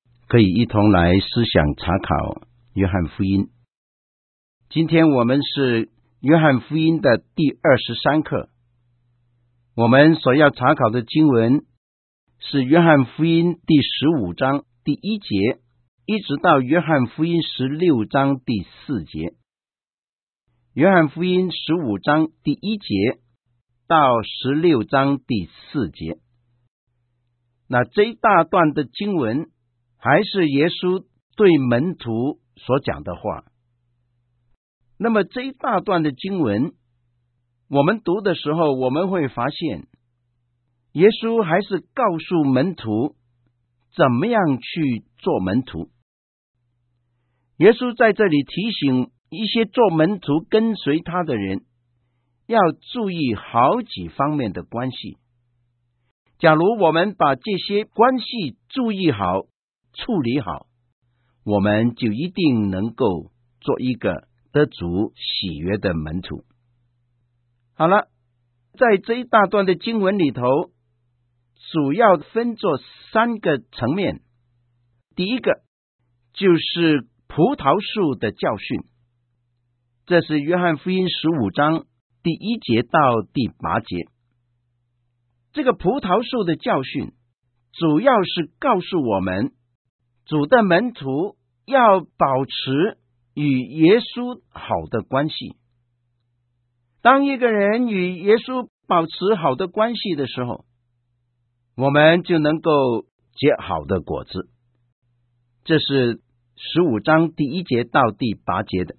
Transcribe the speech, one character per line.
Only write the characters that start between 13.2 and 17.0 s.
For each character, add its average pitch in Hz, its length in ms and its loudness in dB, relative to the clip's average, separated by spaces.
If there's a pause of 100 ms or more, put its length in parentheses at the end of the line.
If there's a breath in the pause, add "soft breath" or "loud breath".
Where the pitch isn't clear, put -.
音 165 300 2
第 156 260 2
十 135 300 -2 (100)
五 87 140 -6
章 139 300 -2 (200)
第 147 80 -2
一 208 260 -6
节， 104 420 -2 (440)
一 214 140 -2
直 143 180 -8
到 151 240 4
约 131 180 0
翰 143 280 0